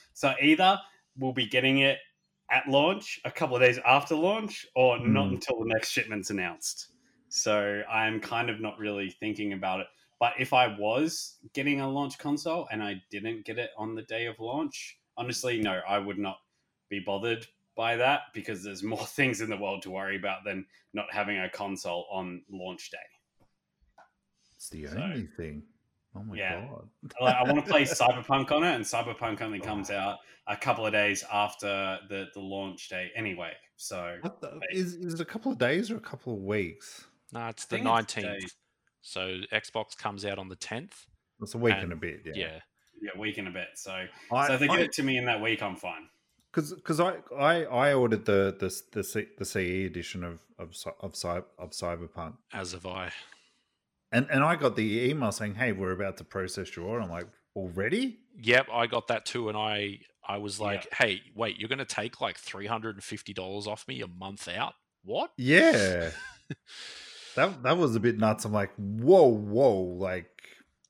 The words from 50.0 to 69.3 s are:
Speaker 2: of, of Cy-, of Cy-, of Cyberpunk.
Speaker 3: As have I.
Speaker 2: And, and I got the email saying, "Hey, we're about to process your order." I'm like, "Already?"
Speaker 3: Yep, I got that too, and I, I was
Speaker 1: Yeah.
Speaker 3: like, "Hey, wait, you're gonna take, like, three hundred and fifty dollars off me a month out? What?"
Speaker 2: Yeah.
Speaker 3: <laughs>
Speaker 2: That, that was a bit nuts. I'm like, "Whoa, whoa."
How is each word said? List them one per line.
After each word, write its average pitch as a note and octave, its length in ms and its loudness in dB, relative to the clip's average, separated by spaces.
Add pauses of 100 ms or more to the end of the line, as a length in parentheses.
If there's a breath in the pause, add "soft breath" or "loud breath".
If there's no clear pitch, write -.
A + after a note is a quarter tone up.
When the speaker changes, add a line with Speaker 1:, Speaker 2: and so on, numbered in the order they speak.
Speaker 2:
of, E2+ 180 -8 (180)
of F2 180 -14
Cy-, - 240 -10
of F#2+ 160 -10
Cy-, F2 260 -4 (160)
of F2 120 -14
Cyberpunk. E2+ 640 -8 (160)
Speaker 3:
As F#2 200 -8
have F#2 140 -12
I. F2+ 240 -8 (1040 loud breath)
Speaker 2:
And, B2+ 180 2
and C#3 140 6
I E3 120 4
got C3 200 2
the A2 320 2
email C3+ 240 0
saying, G#2 220 -4
"Hey, A#2 180 0
we're F#2 200 -2
about F#2 260 -4
to - 60 -14
process F#2 520 -6
your F2 80 -8
order." A2+ 180 -4
I'm F2+ 80 -6
like, E2+ 180 -8 (280)
"Already?" G#2+ 600 -2 (180)
Speaker 3:
Yep, A#2+ 340 6
I A#2 160 2
got A#2 200 -2
that A2+ 180 0
too, A#2+ 240 -4
and G#2+ 80 -4
I, G#2 440 -2 (220)
I G2+ 140 -6
was G#2 240 -6
Speaker 1:
Yeah. G#2 60 -2
Speaker 3:
like, G2+ 260 -4
"Hey, G#2+ 300 2 (120)
wait, G#2+ 240 -4
you're A2+ 120 -6
gonna C3 160 -4
take, - 340 -6
like, G#2 160 -4
three G2+ 300 -10
hundred A2 300 -4
and G2 60 -16
fifty - 300 -12
dollars G2 340 -8
off G#2+ 220 -8
me C3 140 -8
a G2+ 40 -10
month F#2+ 420 -12
out? - 260 -6 (280)
What?" D3 360 -4
Speaker 2:
Yeah. A2 800 6
Speaker 3:
<laughs> - 40 -12 (1120 loud breath)
Speaker 2:
That, D3+ 280 2
that C#3 160 6
was C3 180 6
a A2+ 40 2
bit A2 180 4
nuts. A2 260 4
I'm G#2+ 80 -2
like, G2+ 240 0
"Whoa, A#2+ 500 8
whoa." G#2+ 540 6